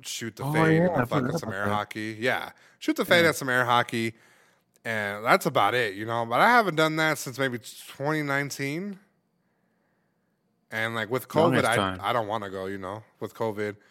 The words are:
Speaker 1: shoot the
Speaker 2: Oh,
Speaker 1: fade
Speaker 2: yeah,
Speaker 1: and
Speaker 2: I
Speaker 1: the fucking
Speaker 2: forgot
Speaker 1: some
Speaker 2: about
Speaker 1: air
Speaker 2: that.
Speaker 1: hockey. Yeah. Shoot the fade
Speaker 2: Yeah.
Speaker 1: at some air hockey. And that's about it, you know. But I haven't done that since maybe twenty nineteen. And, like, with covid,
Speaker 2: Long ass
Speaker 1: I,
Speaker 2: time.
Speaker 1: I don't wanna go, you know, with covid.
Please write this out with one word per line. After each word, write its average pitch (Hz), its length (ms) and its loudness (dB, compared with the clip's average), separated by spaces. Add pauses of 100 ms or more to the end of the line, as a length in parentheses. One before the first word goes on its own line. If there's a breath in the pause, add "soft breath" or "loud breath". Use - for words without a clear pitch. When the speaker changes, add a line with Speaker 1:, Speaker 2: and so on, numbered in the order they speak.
Speaker 1:
shoot - 340 -10
the 123 80 -10
Speaker 2:
Oh, 143 100 -4
Speaker 1:
fade 160 240 4
Speaker 2:
yeah, 175 100 4
Speaker 1:
and 175 80 2
Speaker 2:
I 143 60 0
Speaker 1:
the - 60 2
fucking 127 200 -2
Speaker 2:
forgot 139 120 -4
Speaker 1:
some 101 100 -8
Speaker 2:
about 95 80 -8
Speaker 1:
air 101 80 -4
Speaker 2:
that. 104 80 0
Speaker 1:
hockey. 107 460 -6
Yeah. 113 320 -2 (280 soft breath)
Shoot 302 180 -2
the 240 80 -2
fade 175 180 6
Speaker 2:
Yeah. 165 60 6
Speaker 1:
at 139 60 0
some 139 140 -6
air 123 160 4
hockey. 120 500 2 (720 soft breath)
And 107 400 -4
that's 175 200 4
about 120 280 4
it, 113 220 0
you 104 100 -8
know. 117 200 -2
But 120 140 0
I 196 100 8
haven't 220 260 4
done 156 200 2
that 156 220 0
since 120 200 -10
maybe 127 220 -2 (300)
twenty 151 340 -4
nineteen. 143 760 -4 (1700)
And, 113 240 -4
like, 110 140 -2
with 123 180 -4
covid, - 140 2
Speaker 2:
Long 165 160 6
ass 113 80 2
Speaker 1:
I, 113 100 4
Speaker 2:
time. 95 260 0
Speaker 1:
I 107 120 0
don't 113 140 0
wanna 101 220 -6
go, 95 180 -6
you 98 100 -6
know, 98 260 -10 (160)
with 110 140 -10
covid. 104 420 -4 (160 soft breath)